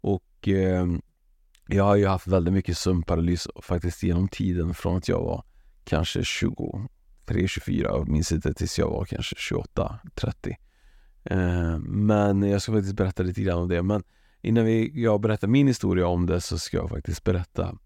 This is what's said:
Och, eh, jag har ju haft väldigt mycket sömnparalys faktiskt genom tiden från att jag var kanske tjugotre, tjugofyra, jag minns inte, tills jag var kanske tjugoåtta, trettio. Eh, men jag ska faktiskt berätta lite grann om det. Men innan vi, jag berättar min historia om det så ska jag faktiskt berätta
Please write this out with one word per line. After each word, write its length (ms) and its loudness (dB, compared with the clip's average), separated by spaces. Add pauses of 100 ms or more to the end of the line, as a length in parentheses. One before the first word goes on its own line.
Och, 460 -4
eh, 380 2 (800)
jag 160 4
har 120 6
ju 120 6
haft 200 0
väldigt 260 4
mycket 240 0
sömnparalys 720 0 (140)
faktiskt 420 -4
genom 240 2
tiden 460 -2
från 240 -2
att 100 -4
jag 120 0
var 240 -4 (400)
kanske 400 -2
tjugotre, 640 -4 (600)
tjugofyra, 400 -2
jag 200 0
minns 240 0
inte, 220 0
tills 260 -4
jag 100 2
var 160 -4
kanske 300 -6
tjugoåtta, 640 -4 (160)
trettio. 400 -4 (680)
Eh, 560 0
men 640 2
jag 180 2
ska 100 -6
faktiskt 240 0
berätta 280 0
lite 180 -2
grann 180 0
om 80 -2
det. 160 0
Men 200 0 (400)
innan 220 4
vi, 260 2 (120)
jag 180 4
berättar 260 0
min 200 6
historia 400 2
om 180 2
det 160 0
så 160 -4
ska 200 -4
jag 120 -2
faktiskt 340 -6
berätta 520 -2 (100)